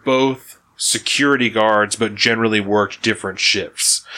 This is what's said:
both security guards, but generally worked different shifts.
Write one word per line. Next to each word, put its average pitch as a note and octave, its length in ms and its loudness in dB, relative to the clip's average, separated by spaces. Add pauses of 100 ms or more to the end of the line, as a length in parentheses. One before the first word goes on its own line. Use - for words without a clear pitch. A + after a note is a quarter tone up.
both C3 520 0 (240)
security C3 680 0
guards, G#2+ 460 2
but G#2+ 180 -2
generally A2+ 460 2
worked G2+ 420 0
different G2+ 380 -2
shifts. - 640 -2 (120)